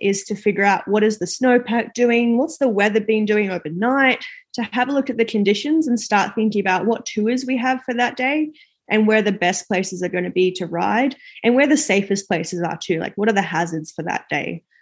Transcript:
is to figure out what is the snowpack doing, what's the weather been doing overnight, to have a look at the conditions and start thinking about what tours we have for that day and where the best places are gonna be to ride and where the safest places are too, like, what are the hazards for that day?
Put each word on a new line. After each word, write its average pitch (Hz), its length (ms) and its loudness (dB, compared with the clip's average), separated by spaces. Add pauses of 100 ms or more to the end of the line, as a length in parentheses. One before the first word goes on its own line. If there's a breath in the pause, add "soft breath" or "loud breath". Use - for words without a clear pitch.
is 196 220 0
to 208 120 -6
figure 202 280 0
out 196 240 2
what 208 160 2
is 214 160 2
the 175 80 -4
snowpack 240 680 0
doing, 240 460 2
what's 311 180 -2
the 269 100 2
weather 208 320 2
been 214 240 0
doing 208 280 2
overnight, 226 760 0 (280 loud breath)
to 240 100 -4
have 247 260 -2
a - 20 -2
look 277 200 0
at - 80 -4
the 226 60 4
conditions 226 600 2
and 233 120 0
start - 340 0
thinking 214 260 0
about 185 280 0
what 226 180 -2
tours 247 400 -2
we 254 120 -2
have 254 260 -2
for 254 100 -6
that 240 240 -2
day 302 340 -2 (380 soft breath)
and 214 160 2
where 214 160 4
the 202 100 2
best 185 360 -2
places 185 340 -2
are 180 80 -2
gonna 180 220 -4
be 185 220 2
to 185 120 -6
ride 208 500 0 (280 loud breath)
and 233 100 4
where 277 140 4
the 294 100 4
safest 196 500 0
places 170 360 -2
are 165 140 -4
too, 160 220 -2
like, - 160 -6
what 214 140 0
are 220 40 2
the 202 100 2
hazards 165 480 -4
for - 100 -12
that - 260 -6
day? 151 360 -6 (180)